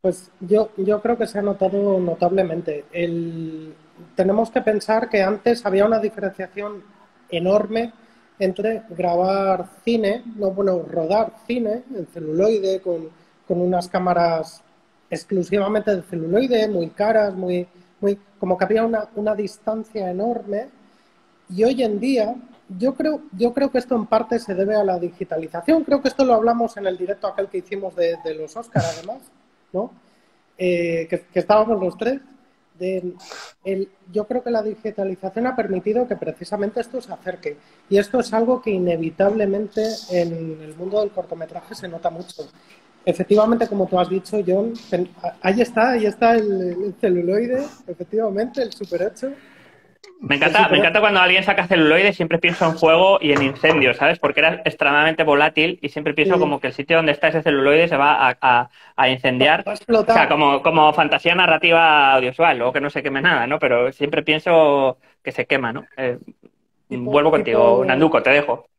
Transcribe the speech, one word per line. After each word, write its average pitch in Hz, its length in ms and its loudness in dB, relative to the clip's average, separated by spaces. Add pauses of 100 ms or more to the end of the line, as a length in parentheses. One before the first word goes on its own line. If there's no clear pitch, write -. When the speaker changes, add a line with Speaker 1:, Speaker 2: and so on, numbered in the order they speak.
Speaker 1:
Pues 185 280 -4 (100)
yo, 208 360 0
yo 208 240 0
creo 233 160 0
que 226 100 -2
se 208 120 -8
ha 202 40 -4
notado 196 560 0
notablemente. 175 920 -2
El, 165 800 -8 (400)
tenemos 208 360 0
que 254 100 0
pensar 220 480 -2
que 202 140 2
antes 214 420 0
había 196 220 2
una 220 120 2
diferenciación 202 840 -8 (480)
enorme 202 600 0 (480)
entre 202 520 -2
grabar 185 760 0 (200)
cine, 226 380 0 (140)
no, 202 140 -2
bueno, 185 380 -2
rodar 180 440 -2 (140)
cine 240 380 -4 (120)
en 170 100 -10
celuloide 190 760 -2
con, 165 280 -6 (380)
con 175 140 -2
unas 180 280 -2
cámaras 170 760 -2 (460)
exclusivamente 196 840 -2
de 175 80 -4
celuloide, 214 680 -2
muy 170 220 -4
caras, 208 440 0
muy, 180 320 -4 (340)
muy, 202 180 -2 (200)
como 185 200 -2
que 190 60 0
había 220 200 0
una, 220 300 -4
una 214 200 -2
distancia 208 760 -6
enorme. 208 560 -6 (840)
Y 185 140 -2
hoy 262 220 2
en 208 160 -2
día, 240 340 0 (340)
yo 220 260 -2
creo, 311 280 -4 (100)
yo 240 220 -2
creo 277 160 0
que 254 80 -2
esto 247 160 -2
en 220 120 -2
parte 226 340 0
se 196 140 -8
debe 196 200 -2
a 208 80 2
la 185 160 0
digitalización. 175 840 -4
Creo 285 180 0
que 269 60 -2
esto - 160 0
lo 247 100 4
hablamos 233 420 0
en 196 100 -6
el 180 120 -2
directo 190 300 -6
aquel 196 180 -4
que 190 120 -8
hicimos 190 360 -10
de, 170 300 -2
de 160 100 -6
los 156 220 -12
Oscar, - 280 -4
además, 170 460 -12 (420)
¿no? 214 200 -6 (680)
Eh, 170 500 -2
que, 170 120 -4
que - 180 -4
estábamos 214 420 2
los 180 160 -6
tres. 254 240 -4 (540)
De, 180 400 -6 (500)
el, 190 240 -4 (220)
yo 208 160 -2
creo 247 160 -4
que 240 80 -6
la 226 100 0
digitalización 202 880 -6
ha 254 80 -4
permitido 214 540 -2
que 196 80 -4
precisamente 202 640 -6
esto 240 200 -8
se 190 120 -16
acerque. 180 440 -10 (320)
Y 196 100 2
esto 202 200 0
es 226 160 -2
algo 240 260 0
que 220 100 -6
inevitablemente 196 1120 -2 (300)
en 165 500 -4
el 156 140 -18
mundo 190 240 -4
del 208 120 -2
cortometraje 170 680 -12
se 196 100 -14
nota 165 240 -6
mucho. 165 400 -14 (540)
Efectivamente, 214 640 2
como 196 180 0
tú 185 140 0
has 180 80 2
dicho, 190 360 -4
John, 202 280 0 (180)
ten-, 180 180 -2 (140)
a-, - 180 -8
ahí 196 200 0
está, 240 320 2
ahí 220 140 0
está 226 280 4
el, 202 280 0 (220)
el 196 160 -6
celuloide, 214 640 0 (220)
efectivamente, 214 720 -4
el 226 120 -4
Super 180 300 -6
ocho. 220 280 -6 (880)
Speaker 2:
Me 147 160 0
encanta, 156 220 4
Speaker 1:
El 220 60 6
Super - 80 2
Speaker 2:
me - 60 4
encanta 180 220 4
cuando 202 200 4
alguien 185 240 4
saca 190 220 0
celuloide, 175 480 4
siempre 170 240 -2
pienso 170 260 0
en 160 140 0
fuego 180 420 6
y 147 120 2
en 143 100 4
incendio, 139 500 2
¿sabes? 160 260 0
Porque 147 220 0
era 160 240 0
extremadamente 151 580 0
volátil 156 600 2
y 143 80 -8
siempre 147 240 -6
pienso 190 200 2
Speaker 1:
Sí. 175 60 2
Speaker 2:
como 147 200 0
que 135 80 -4
el 127 40 -6
sitio 160 240 -2
donde 156 160 2
está 156 160 0
ese 156 140 0
celuloide 147 460 4
se 160 100 -2
va 139 320 4
a, 127 100 -8
a, 123 300 2 (260)
a 131 140 2
incendiar. 131 580 2
Speaker 1:
Va - 40 -6
a - 20 -6
explotar. 226 420 2
Speaker 2:
O - 20 4
sea, 151 100 4
como, 143 340 2
como 156 320 6
fantasía 156 400 2
narrativa 165 800 4
audiovisual, 131 480 2
o 127 100 0
que 143 80 -2
no 143 80 -4
se 143 140 -6
queme 139 180 -4
nada, 143 260 2
¿no? 147 120 -2
Pero 127 340 2
siempre 147 300 -2
pienso 151 760 2 (260)
que 131 100 -10
se 123 120 -4
quema, - 300 -2
¿no? - 100 -10 (140)
Eh, 127 180 -4 (720)
Speaker 1:
Tipo, 127 220 -6
Speaker 2:
vuelvo 147 200 4
contigo, 117 300 2
Speaker 1:
tipo, 117 240 6
Speaker 2:
Nanduco, 147 380 2
te 131 80 2
dejo. 139 360 0 (120)